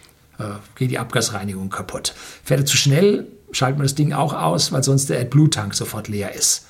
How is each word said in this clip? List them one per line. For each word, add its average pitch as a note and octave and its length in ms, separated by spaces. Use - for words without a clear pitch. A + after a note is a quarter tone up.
Äh, A#2+ 60
geht C3 160
die - 80
Abgasreinigung G2 720
kaputt. - 420
Fährt D3 160
er C#3 80
zu - 100
schnell, E3+ 480
schaltet C#3 280
man C#3 80
das - 80
Ding D3+ 180
auch C#3 200
aus, - 380
weil C#3 120
sonst C3+ 260
der D3 100
AdBlue-Tank B2 540
sofort G#2+ 360
leer G2+ 260
ist. - 340